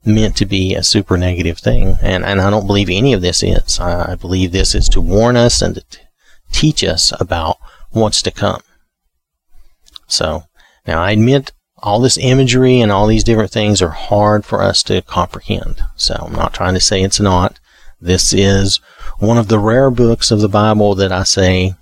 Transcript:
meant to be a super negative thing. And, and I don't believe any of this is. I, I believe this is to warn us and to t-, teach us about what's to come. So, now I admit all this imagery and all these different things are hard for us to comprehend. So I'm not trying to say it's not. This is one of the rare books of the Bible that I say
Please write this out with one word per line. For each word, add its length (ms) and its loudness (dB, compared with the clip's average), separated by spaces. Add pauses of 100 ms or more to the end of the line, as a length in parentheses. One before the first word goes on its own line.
meant 320 2
to 100 -2
be 280 -2
a 80 -4
super 340 0
negative 420 -2
thing. 440 4
And, 220 0
and 160 0
I 100 2
don't 160 0
believe 240 0
any 220 2
of 100 0
this 200 -2
is. 360 2
I, 340 -4
I 40 -6
believe 360 -4
this 220 0
is 160 2
to 100 6
warn 360 2
us 260 2
and 140 -2
to 60 -12
t-, 180 -20 (500)
teach 340 0
us 360 -2
about 380 -4 (320)
what's 320 0
to 80 -4
come. 320 -6 (1500)
So, 360 -4 (420)
now 160 -2
I 100 0
admit 400 0 (260)
all 220 -2
this 180 0
imagery 600 2
and 120 2
all 140 2
these 180 2
different 260 0
things 320 0
are 80 -2
hard 540 0
for 180 -4
us 220 -2
to 180 -4
comprehend. 800 -6 (140)
So 180 -4
I'm 200 -10
not 200 -4
trying 200 -2
to 60 -2
say 220 0
it's 180 -2
not. 380 0 (420)
This 320 0
is 480 2 (380)
one 200 2
of 100 -2
the 100 2
rare 320 2
books 400 0
of 100 2
the 80 2
Bible 480 2
that 160 0
I 120 -2
say 580 0